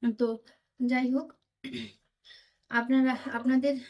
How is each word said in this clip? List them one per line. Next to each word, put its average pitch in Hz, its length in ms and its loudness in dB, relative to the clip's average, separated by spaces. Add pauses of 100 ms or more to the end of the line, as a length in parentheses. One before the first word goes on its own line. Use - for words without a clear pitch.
(120)
তো 226 260 -2 (420)
যাই 254 300 2
হোক, 285 180 -2 (1400)
আপনারা, 254 420 2 (200)
আপনাদের 254 420 2 (160)